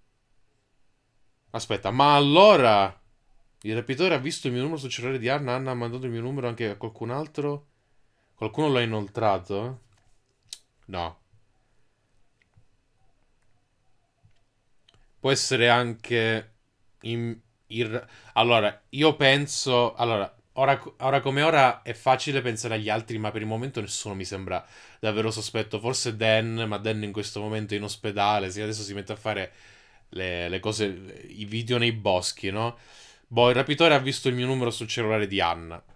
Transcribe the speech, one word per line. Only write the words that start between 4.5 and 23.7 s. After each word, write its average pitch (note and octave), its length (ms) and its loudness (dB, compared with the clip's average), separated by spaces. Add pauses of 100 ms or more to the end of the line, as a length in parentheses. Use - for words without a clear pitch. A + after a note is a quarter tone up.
mio B2 100 -2
numero D#3 160 -4
sul C3 120 -10
cellulare B2+ 280 -6
di A2+ 100 -4
Anna, C3+ 260 -2
Anna C3 180 -4
ha - 20 -6
mandato A#2+ 300 -6
il B2 80 -6
mio A#2 80 -6
numero B2+ 280 -6
anche A2+ 200 -4
a G2+ 80 -6
qualcun A2 340 -10
altro? D3 580 -6 (680)
Qualcuno A2+ 320 -2
l'ha C3 140 2
inoltrato? G#2+ 1000 -2 (1040)
No. F2 320 -8 (4000)
Può C3 120 2
essere C3 380 2
anche... A#2 840 2 (500)
In, A#2 340 -6 (320)
ir-, A2+ 380 -4 (280)
allora, A2+ 560 4
io D3+ 260 4
penso... C3+ 800 2
Allora, A2+ 380 0 (220)
ora C3+ 240 2
co-, - 220 -16
ora C3+ 200 2
come C#3 220 0
ora D3 400 6
è A#2 120 -8
facile C3+ 480 0
pensare A2+ 320 -4
agli G#2+ 140 -4
altri, A2 300 -4
ma G#2+ 120 -4
per G#2+ 100 -6
il G#2+ 80 -6
momento A#2 320 -6